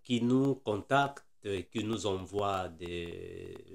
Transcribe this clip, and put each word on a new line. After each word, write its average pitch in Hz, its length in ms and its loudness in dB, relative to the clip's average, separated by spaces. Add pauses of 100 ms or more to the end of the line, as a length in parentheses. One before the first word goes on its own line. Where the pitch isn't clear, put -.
qui 123 200 2
nous 131 320 6
contactent 135 680 0 (200)
et 98 220 -2
qui 110 180 -4
nous 107 240 0
envoient 95 640 0
des 87 880 -8 (200)